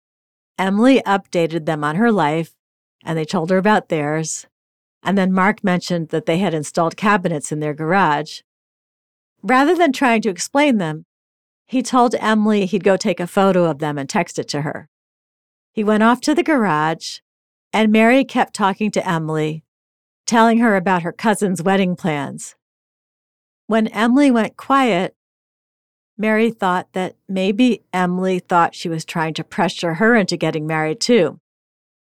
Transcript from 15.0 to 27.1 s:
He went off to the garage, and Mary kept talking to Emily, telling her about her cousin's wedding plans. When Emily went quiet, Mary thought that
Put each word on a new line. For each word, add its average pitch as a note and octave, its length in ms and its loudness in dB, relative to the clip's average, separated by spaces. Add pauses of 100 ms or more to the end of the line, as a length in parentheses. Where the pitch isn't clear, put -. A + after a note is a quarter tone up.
He A3 120 -4
went G#3+ 200 2
off B3 180 2
to D4+ 140 0
the E4+ 80 2
garage, E3 760 -2 (560)
and G#3+ 180 2
Mary A3+ 320 4
kept - 300 -2
talking G3+ 380 -2
to - 180 -4
Emily, D#3 540 -4 (640)
telling A3+ 320 4
her A3+ 160 2
about F#3 260 0
her E3 100 -6
cousin's F#3+ 520 -2
wedding F#3+ 320 0
plans. D3 600 -8 (1080)
When A3 220 0
Emily B3 420 2
went A3+ 260 0
quiet, A#3+ 600 0 (1000)
Mary A3 360 0
thought F#3 420 -4
that F#3 220 -6 (120)